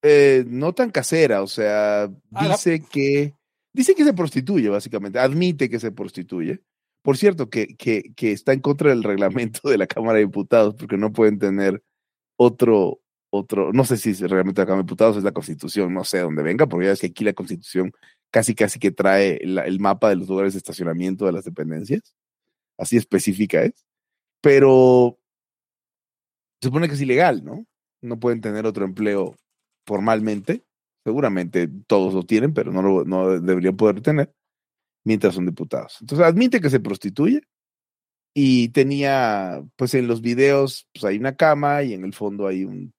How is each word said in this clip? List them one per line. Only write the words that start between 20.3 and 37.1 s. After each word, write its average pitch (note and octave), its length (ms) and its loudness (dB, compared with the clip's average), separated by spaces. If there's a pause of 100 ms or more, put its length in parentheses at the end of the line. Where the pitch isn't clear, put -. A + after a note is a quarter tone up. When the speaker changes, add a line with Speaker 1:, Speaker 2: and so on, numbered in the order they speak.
Speaker 1:
de G2 60 -8
estacionamiento F2+ 680 -6
de F#2 60 0
las F#2 120 -6
dependencias. E2+ 720 -8 (600)
Así A#2 200 0
específica G2 680 0
es. - 220 -4 (560)
Pero C3 760 6 (1400)
se C3 80 -4
supone D#3+ 180 0
que C#3+ 60 -4
es C#3+ 80 -4
ilegal, C3+ 420 2
¿no? E3 220 -14 (360)
No A#2 180 -10
pueden A#2 220 -2
tener G#2+ 240 -6
otro G2 200 -4
empleo G2+ 500 -4 (500)
formalmente. A2 800 -2 (400)
Seguramente F#2+ 640 -2 (180)
todos F#2+ 260 2
lo F#2 100 -2
tienen, A2+ 300 0
pero - 200 -2
no F#2 80 -2
lo, F#2+ 240 2
no F#2 340 0
deberían F#2 380 0
poder G#2 240 2
tener D3 320 0 (720)
mientras G#2 300 2
son F#2 100 -4
diputados. D#2+ 560 -8
Entonces C#3+ 260 2
admite A#3 320 2
que D#3 100 0
se C3 120 0
prostituye C#3+ 600 -2 (920)